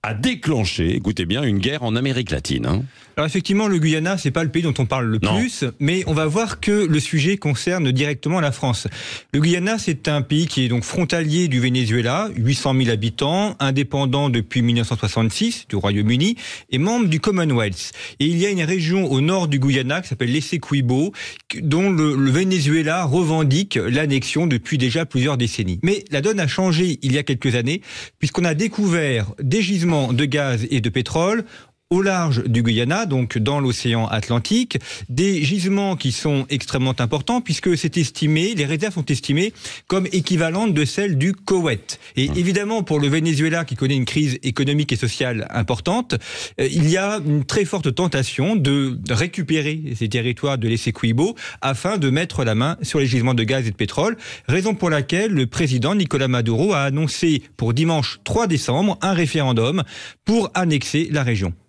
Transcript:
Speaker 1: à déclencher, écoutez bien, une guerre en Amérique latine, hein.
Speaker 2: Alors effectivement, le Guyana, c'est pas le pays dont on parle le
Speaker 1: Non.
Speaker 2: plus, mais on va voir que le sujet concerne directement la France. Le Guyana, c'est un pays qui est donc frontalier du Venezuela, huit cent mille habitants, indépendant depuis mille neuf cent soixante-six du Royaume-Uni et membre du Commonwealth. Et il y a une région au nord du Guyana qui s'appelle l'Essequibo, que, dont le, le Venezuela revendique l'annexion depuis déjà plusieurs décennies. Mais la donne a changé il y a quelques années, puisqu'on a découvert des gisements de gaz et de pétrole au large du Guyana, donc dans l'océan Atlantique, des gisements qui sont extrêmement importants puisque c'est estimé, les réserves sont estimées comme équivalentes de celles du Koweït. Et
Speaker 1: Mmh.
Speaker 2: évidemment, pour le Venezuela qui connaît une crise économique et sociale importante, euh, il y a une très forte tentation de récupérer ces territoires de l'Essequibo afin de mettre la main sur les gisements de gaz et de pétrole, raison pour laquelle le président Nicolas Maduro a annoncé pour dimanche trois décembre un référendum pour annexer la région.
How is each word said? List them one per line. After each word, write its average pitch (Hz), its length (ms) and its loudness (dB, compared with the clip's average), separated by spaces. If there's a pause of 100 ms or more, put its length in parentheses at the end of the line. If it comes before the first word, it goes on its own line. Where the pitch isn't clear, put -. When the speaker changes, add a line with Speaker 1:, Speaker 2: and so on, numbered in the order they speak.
Speaker 1:
à 110 120 -4
déclencher, 117 800 0
écoutez 95 300 -2
bien, 117 180 -2
une 104 140 2
guerre 131 260 -2
en 110 100 -2
Amérique 127 360 0
latine, 64 360 -2
hein. 90 160 0 (340)
Speaker 2:
Alors 151 100 0
effectivement, 196 400 0
le 185 140 2
Guyana, 156 360 2
c'est 147 140 -2
pas 170 140 0
le 151 40 0
pays 165 140 0
dont 156 160 0
on 131 80 2
parle 127 200 0
le 110 140 0
Speaker 1:
Non. 180 200 2
Speaker 2:
plus, 240 240 -2 (160)
mais 170 260 0
on 156 80 0
va 156 120 2
voir 175 340 -2
que 208 100 0 (160)
le 151 140 4
sujet 160 360 2
concerne 151 540 0
directement 147 480 0
la 147 140 0
France. - 340 -2 (460)
Le 147 80 2
Guyana, 175 360 2
c'est 170 300 -4
un 147 160 0
pays 156 240 2
qui 131 180 0
est 123 40 0
donc 117 160 0
frontalier 170 640 0
du 127 100 2
Venezuela, 123 800 0
huit 123 180 2
cent 135 200 0
mille 127 180 4
habitants, 139 680 0
indépendant 139 720 0
depuis 117 320 0
mille 117 140 4
neuf 113 100 0
cent 113 100 -4
soixante-six 113 720 0
du - 60 -4
Royaume-Uni 107 640 2 (340)
et 127 80 0
membre 214 300 2
du 156 100 2
Commonwealth. 131 720 0 (300)
Et 143 60 2
il 170 120 2
y 190 80 2
a 208 40 0
une 185 120 0
région 175 480 0
au 135 100 2
nord 175 280 2
du 143 100 2
Guyana 135 420 0
qui 175 100 -10
s'appelle 120 200 -2
l'Essequibo, 139 840 0 (360)
que, - 100 -10
dont 170 320 2
le, 156 240 2
le 135 160 2
Venezuela 160 720 2
revendique 160 800 2
l'annexion 139 640 0
depuis 131 320 0
déjà 127 280 0
plusieurs 135 300 0
décennies. 107 460 -2
Mais 202 300 0
la 143 80 0
donne 208 180 0
a 165 80 0
changé 175 560 2
il 131 100 2
y 143 60 2
a 143 60 -2
quelques 127 320 0
années, 139 260 0 (380)
puisqu'on 180 240 0
a 165 100 2
découvert 160 720 0 (160)
des 143 180 2
gisements 165 520 2
de 127 120 2
gaz 135 460 0
et 131 100 2
de 113 80 -2
pétrole 180 560 0 (460)
au 180 120 4
large 175 420 2
du 120 180 2
Guyana, 120 440 2
donc 131 320 -2
dans 139 220 2
l'océan 117 480 0
Atlantique, 120 680 0 (320)
des 175 340 2
gisements 190 540 0
qui 131 160 -2
sont 143 380 0
extrêmement 131 480 0
importants 147 420 0
puisque 170 380 0
c'est - 180 -2
estimé, 156 580 0
les 147 120 0
réserves 160 260 -2
sont 151 140 -4
estimées 156 480 0 (320)
comme 185 260 0
équivalentes 180 600 2
de 147 100 2
celles 190 320 0
du 165 160 2
Koweït. 170 680 -2 (160)
Et 135 140 0
Speaker 1:
Mmh. 147 80 -2
Speaker 2:
évidemment, 202 460 0
pour 151 180 0
le 143 80 2
Venezuela 160 560 0
qui 127 100 -6
connaît 135 220 0
une 127 80 2
crise 143 380 0
économique 143 500 0
et 117 40 0
sociale 120 520 -2
importante, 135 680 -2 (440)
euh, 135 100 2
il 156 200 4
y 185 80 4
a 202 260 -2
une 147 220 2
très 202 180 0
forte 147 300 -2
tentation 147 600 0
de 139 440 0 (100)
récupérer 156 720 -2 (140)
ces 110 140 -2
territoires 123 480 -2
de 113 100 -2
l'Essequibo 117 680 0 (260)
afin 135 340 -2
de 143 140 0
mettre 147 340 -2
la 110 100 0
main 139 280 0
sur - 160 -4
les 139 80 2
gisements 123 260 2
de 117 120 2
gaz 127 220 -2
et 110 40 -2
de 95 60 -8
pétrole, 180 420 -2 (280)
raison 190 280 0
pour 175 160 0
laquelle 165 420 0
le 135 140 2
président 131 480 0
Nicolas 135 340 0
Maduro 123 460 2
a 139 80 0
annoncé 147 640 0 (120)
pour 117 160 -2
dimanche 156 520 0
trois 226 220 0
décembre 165 540 0
un 190 140 0
référendum 139 720 0 (420)
pour 214 260 2
annexer 160 580 0
la 147 120 0
région. 95 320 0 (140)